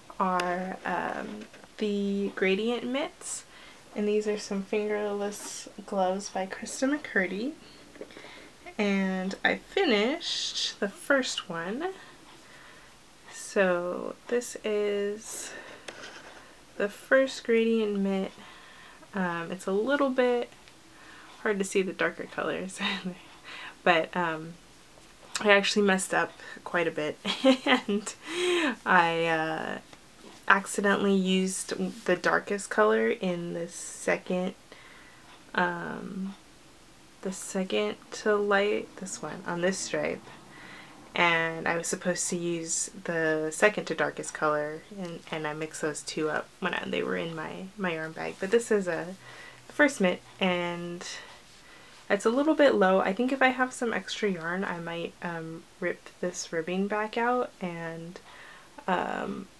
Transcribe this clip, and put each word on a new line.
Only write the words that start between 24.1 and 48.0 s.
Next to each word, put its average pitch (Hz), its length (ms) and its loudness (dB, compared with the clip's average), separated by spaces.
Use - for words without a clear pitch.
um, 165 380 -2
I 208 120 8
actually 202 340 6
messed 190 260 4
up 170 200 2
quite 170 240 0
a 160 40 -2
bit, 151 260 -4
<laughs> 262 220 6
and 214 480 2
I, 165 400 6
uh, 160 520 0
accidentally 196 680 4
used 190 920 0
the 180 100 4
darkest 180 540 0
color 220 400 4
in 175 460 -2
the 170 120 -6
second, 180 840 -2
um, 175 800 -2
the 190 80 -4
second 202 640 -2
to - 240 2
light, 208 600 2
this - 220 -10
one, 156 280 -8
on 175 140 -2
this 190 180 2
stripe. - 420 -2
And 165 520 2
I 170 80 2
was 170 120 -2
supposed 185 420 0
to 190 60 -2
use 170 560 -2
the 160 460 2
second 202 340 4
to 160 100 -2
darkest 147 400 -2
color, 151 480 0
and, 170 180 -8
and 156 160 -4
I 151 60 -4
mixed 156 280 -8
those 151 220 -4
two 156 260 -2
up - 180 -2
when 196 160 -2
I, - 120 -2
they - 140 -2
were 185 160 -2
in 165 180 -4
my, 160 280 -8
my 185 200 -2
yarn 160 160 -6